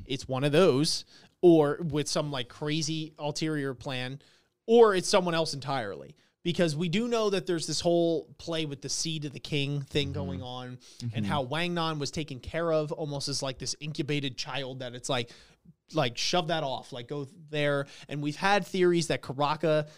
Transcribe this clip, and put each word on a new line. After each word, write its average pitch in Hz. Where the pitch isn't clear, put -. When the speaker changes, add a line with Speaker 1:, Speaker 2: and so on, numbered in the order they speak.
Speaker 1:
it's -
one 131
of 147
those, 151
or 156
with 143
some, 151
like, 131
crazy 156
ulterior 147
plan, 127
or 226
it's 180
someone 180
else 165
entirely. 123
Because 170
we 175
do 214
know 220
that 185
there's 170
this 156
whole 170
play 160
with 139
the 139
seed 160
of 135
the 139
king 143
thing 139
Speaker 2:
Mm-hmm. -
Speaker 1:
going 92
on, 123
and 120
Speaker 2:
Mm-hmm. 110
Speaker 1:
how 147
Wang 156
Nan 160
was 143
taken -
care 165
of 156
almost 147
as, 135
like, 135
this -
incubated 147
child 131
that 123
it's 123
like, 127
like, 131
shove 180
that 160
off, 131
like, 123
go 147
there. 143
And 143
we've 147
had 196
theories 175
that 135
Karaka 151